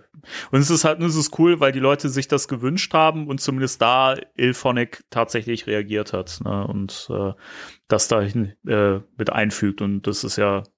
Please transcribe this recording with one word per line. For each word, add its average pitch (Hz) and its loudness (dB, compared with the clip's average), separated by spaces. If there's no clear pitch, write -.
und 131 4
es 143 2
ist 165 2
halt, 160 2
es 165 0
ist 156 -2
cool, 170 6
weil 139 4
die 131 -6
Leute 139 2
sich 131 -2
das 139 0
gewünscht 135 -2
haben 160 2
und 139 -6
zumindest 131 -2
da 131 4
Ilphonic 123 0
tatsächlich 117 -2
reagiert 104 -2
hat, 92 -8
ne, 101 -2
und, 101 -6
äh, 98 -2
das 107 2
dahin, 101 0
äh, 101 2
mit 107 -2
einfügt 104 -2
und 101 -2
das 101 -2
ist 101 -6
ja, 98 2